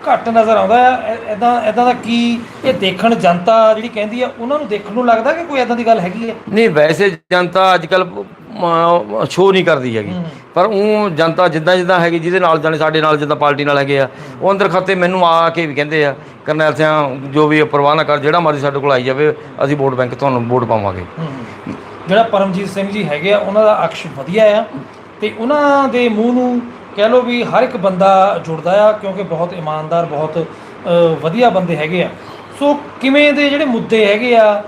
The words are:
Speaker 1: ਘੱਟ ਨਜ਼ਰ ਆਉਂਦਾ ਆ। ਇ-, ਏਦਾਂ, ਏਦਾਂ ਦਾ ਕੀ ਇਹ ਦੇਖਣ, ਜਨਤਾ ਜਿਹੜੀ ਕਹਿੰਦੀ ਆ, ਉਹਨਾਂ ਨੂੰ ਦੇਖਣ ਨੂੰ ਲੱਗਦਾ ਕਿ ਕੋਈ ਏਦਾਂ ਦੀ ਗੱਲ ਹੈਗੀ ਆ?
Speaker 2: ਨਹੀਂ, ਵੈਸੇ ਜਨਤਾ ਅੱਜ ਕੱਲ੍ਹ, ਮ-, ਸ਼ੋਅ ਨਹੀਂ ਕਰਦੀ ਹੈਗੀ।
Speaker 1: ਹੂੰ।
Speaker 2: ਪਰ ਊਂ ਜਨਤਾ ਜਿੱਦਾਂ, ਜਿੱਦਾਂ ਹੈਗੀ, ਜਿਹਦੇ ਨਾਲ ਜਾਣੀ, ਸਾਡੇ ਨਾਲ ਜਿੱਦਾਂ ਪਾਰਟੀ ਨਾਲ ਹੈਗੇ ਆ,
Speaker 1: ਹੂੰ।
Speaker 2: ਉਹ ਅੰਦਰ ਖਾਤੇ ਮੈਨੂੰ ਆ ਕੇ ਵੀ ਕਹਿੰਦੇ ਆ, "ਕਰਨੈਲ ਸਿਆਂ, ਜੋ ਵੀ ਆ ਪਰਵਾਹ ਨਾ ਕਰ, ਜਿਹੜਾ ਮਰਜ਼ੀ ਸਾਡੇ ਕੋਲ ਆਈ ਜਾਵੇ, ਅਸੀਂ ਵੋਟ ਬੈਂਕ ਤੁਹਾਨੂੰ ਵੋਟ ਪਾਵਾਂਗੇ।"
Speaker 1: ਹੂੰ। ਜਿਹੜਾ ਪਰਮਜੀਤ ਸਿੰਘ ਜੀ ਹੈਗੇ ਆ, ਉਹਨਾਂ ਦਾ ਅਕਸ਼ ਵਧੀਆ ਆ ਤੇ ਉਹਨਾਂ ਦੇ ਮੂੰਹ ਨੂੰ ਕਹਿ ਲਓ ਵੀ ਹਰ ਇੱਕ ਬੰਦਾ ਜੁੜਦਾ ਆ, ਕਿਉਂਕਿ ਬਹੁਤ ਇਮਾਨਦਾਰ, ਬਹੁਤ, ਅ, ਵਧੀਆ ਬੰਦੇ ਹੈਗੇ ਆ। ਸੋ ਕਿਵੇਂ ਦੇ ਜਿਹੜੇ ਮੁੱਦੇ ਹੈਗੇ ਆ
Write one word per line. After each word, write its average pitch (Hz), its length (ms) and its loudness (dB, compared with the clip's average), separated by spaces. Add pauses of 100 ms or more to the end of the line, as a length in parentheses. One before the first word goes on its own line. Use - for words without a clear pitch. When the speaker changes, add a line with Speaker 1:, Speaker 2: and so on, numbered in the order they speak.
(120)
Speaker 1:
ਘੱਟ - 160 -2
ਨਜ਼ਰ 226 280 4
ਆਉਂਦਾ 233 360 4
ਆ। 220 200 -4
ਇ-, 220 180 -10
ਏਦਾਂ, 233 300 0
ਏਦਾਂ 220 240 0
ਦਾ 247 80 4
ਕੀ 233 460 -2 (260)
ਇਹ - 80 2
ਦੇਖਣ, 190 420 0
ਜਨਤਾ 220 580 4
ਜਿਹੜੀ 220 140 -4
ਕਹਿੰਦੀ 214 340 -6
ਆ, 240 80 -2 (100)
ਉਹਨਾਂ 254 180 -4
ਨੂੰ 302 100 -6
ਦੇਖਣ 196 260 -6
ਨੂੰ 247 120 -2
ਲੱਗਦਾ 233 280 2
ਕਿ 330 100 -6
ਕੋਈ 294 160 -4
ਏਦਾਂ 240 160 -2
ਦੀ 226 120 -2
ਗੱਲ 226 120 4
ਹੈਗੀ 202 300 -6
ਆ? 226 40 -8 (160)
Speaker 2:
ਨਹੀਂ, 214 200 4
ਵੈਸੇ 160 400 2
ਜਨਤਾ 180 680 2
ਅੱਜ 165 100 -2
ਕੱਲ੍ਹ, 185 200 0 (440)
ਮ-, 165 800 0
ਸ਼ੋਅ 190 240 2
ਨਹੀਂ 185 120 2
ਕਰਦੀ 127 320 0
ਹੈਗੀ। 101 160 -4
Speaker 1:
ਹੂੰ। 180 100 -6 (300)
Speaker 2:
ਪਰ 175 140 2
ਊਂ 214 420 0
ਜਨਤਾ 170 380 2
ਜਿੱਦਾਂ, 160 280 2
ਜਿੱਦਾਂ 180 240 2
ਹੈਗੀ, 170 200 0
ਜਿਹਦੇ 175 200 0
ਨਾਲ 165 200 2
ਜਾਣੀ, 160 180 -2
ਸਾਡੇ 156 240 0
ਨਾਲ 156 160 2
ਜਿੱਦਾਂ 147 180 -2
ਪਾਰਟੀ 143 300 0
ਨਾਲ 143 120 2
ਹੈਗੇ 139 220 0
ਆ, 135 60 2
Speaker 1:
ਹੂੰ। - 420 -8
Speaker 2:
ਉਹ 190 40 4
ਅੰਦਰ 196 180 0
ਖਾਤੇ 185 260 0
ਮੈਨੂੰ 180 320 0
ਆ 165 220 2
ਕੇ 165 160 -2
ਵੀ 147 80 -8
ਕਹਿੰਦੇ 147 320 0
ਆ, 139 100 -2 (300)
"ਕਰਨੈਲ 151 300 0
ਸਿਆਂ, 156 340 2
ਜੋ 139 380 0
ਵੀ 151 120 4
ਆ 151 60 4
ਪਰਵਾਹ 147 300 2
ਨਾ 156 80 0
ਕਰ, 147 140 0
ਜਿਹੜਾ 151 220 2
ਮਰਜ਼ੀ 151 220 0
ਸਾਡੇ 139 180 -2
ਕੋਲ 139 120 0
ਆਈ 127 120 2
ਜਾਵੇ, 135 300 0 (300)
ਅਸੀਂ 143 140 0
ਵੋਟ 135 180 0
ਬੈਂਕ 123 200 -2
ਤੁਹਾਨੂੰ 123 320 -2
ਵੋਟ 123 160 0
ਪਾਵਾਂਗੇ।" 101 420 -2 (140)
Speaker 1:
ਹੂੰ। 160 80 -8 (800)
ਜਿਹੜਾ 202 160 4
ਪਰਮਜੀਤ 196 460 -2
ਸਿੰਘ 196 200 -6
ਜੀ 202 140 -4
ਹੈਗੇ 156 300 -2
ਆ, 208 40 2
ਉਹਨਾਂ 202 260 0
ਦਾ 208 220 2
ਅਕਸ਼ - 220 -8 (100)
ਵਧੀਆ 208 440 2
ਆ 226 40 -6 (560)
ਤੇ 214 180 -4
ਉਹਨਾਂ 277 500 2
ਦੇ 240 200 0
ਮੂੰਹ 226 240 0
ਨੂੰ 247 280 0 (360)
ਕਹਿ 208 120 2
ਲਓ 247 120 4
ਵੀ 240 220 -2
ਹਰ 185 200 0
ਇੱਕ 240 140 -4
ਬੰਦਾ 190 680 2
ਜੁੜਦਾ 175 440 2
ਆ, - 20 4
ਕਿਉਂਕਿ 202 320 -6
ਬਹੁਤ 175 300 -6
ਇਮਾਨਦਾਰ, 160 520 -4
ਬਹੁਤ, 151 320 -6
ਅ, 160 80 -2 (760)
ਵਧੀਆ 220 280 2
ਬੰਦੇ 180 280 -2
ਹੈਗੇ 160 260 -2
ਆ। - 60 -4 (500)
ਸੋ 285 140 2
ਕਿਵੇਂ 285 600 0
ਦੇ 285 160 0
ਜਿਹੜੇ 285 160 0
ਮੁੱਦੇ 226 400 0
ਹੈਗੇ 226 300 2
ਆ 208 320 4